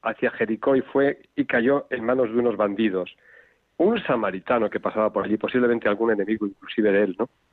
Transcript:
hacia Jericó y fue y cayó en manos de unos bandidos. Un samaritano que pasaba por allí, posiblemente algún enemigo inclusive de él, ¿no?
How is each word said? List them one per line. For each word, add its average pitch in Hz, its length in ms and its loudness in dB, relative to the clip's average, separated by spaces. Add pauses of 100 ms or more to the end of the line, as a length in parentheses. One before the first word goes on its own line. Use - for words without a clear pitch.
hacia 113 300 -2
Jericó 113 460 0
y 127 60 2
fue 139 400 0 (120)
y 139 120 -2
cayó 131 440 0
en 120 140 -6
manos 123 260 0
de 117 80 0
unos 120 180 0
bandidos. 101 600 -2 (640)
Un 208 260 2
samaritano 107 680 0
que 107 80 -6
pasaba 104 340 -2
por 98 120 -2
allí, 104 120 0
posiblemente 117 520 0
algún 110 240 0
enemigo 107 340 -2
inclusive 104 460 0
de 101 100 4
él, 95 160 0
¿no? - 100 -2 (240)